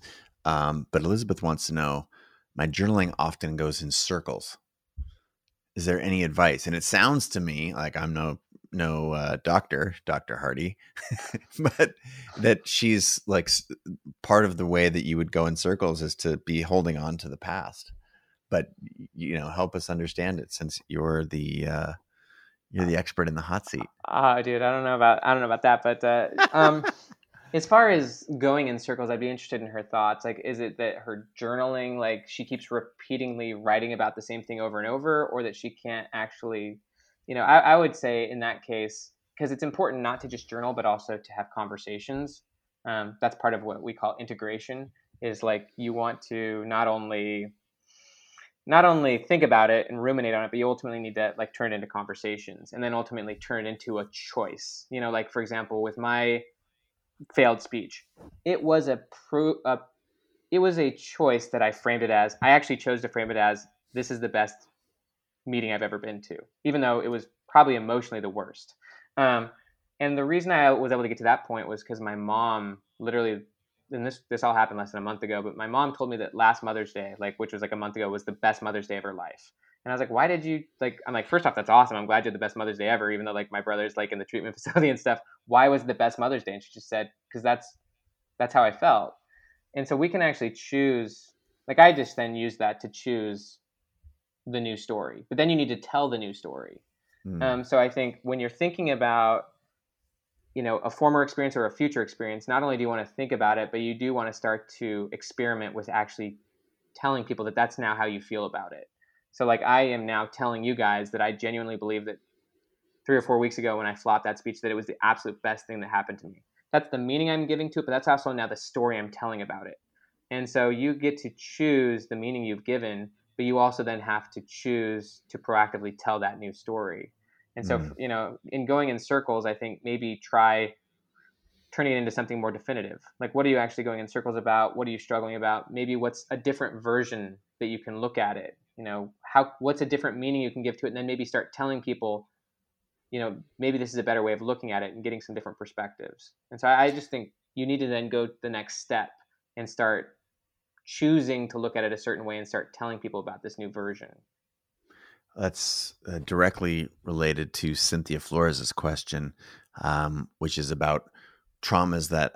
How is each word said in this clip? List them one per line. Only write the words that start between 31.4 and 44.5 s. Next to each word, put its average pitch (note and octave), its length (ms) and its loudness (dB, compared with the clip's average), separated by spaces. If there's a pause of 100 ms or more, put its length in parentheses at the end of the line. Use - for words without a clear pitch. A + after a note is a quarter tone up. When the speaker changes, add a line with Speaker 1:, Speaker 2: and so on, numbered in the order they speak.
Speaker 2:
like, A2+ 280 -2
she - 180 -10
keeps - 260 -8
repeatedly A#2+ 840 -6
writing A2 400 0
about A2 220 -2
the G#2+ 60 -12
same A2+ 220 -10
thing A2+ 180 -8
over G#2+ 180 -4
and G#2+ 80 -4
over, D3 400 0
or B2 160 -4
that G#2 120 -6
she - 140 -10
can't A2+ 440 -10
actually, A2 680 -8 (480)
you C3 80 -6
know, A#2+ 80 0
I, D3+ 160 12
I D#3+ 180 8
would E3 180 4
say A#2 340 -2
in B2 120 -8
that A2+ 220 -4
case, A2 500 -6 (240)
'cause C#3+ 140 -2
it's C3 120 -8
important C#3 400 -2
not B2 180 -4
to C3+ 60 -12
just A#2+ 220 -12
journal, A#2+ 240 -6
but A#2 120 -2
also G#2+ 320 -2
to G2+ 160 -18
have G#2 200 -8
conversations. G#2 920 -10 (420)
Um, G#2+ 360 -6
that's - 160 0
part A#2 160 0
of G#2+ 100 -4
what G#2+ 180 -8
we A#2 120 -8
call A2 260 -4
integration, A#2 720 -10 (300)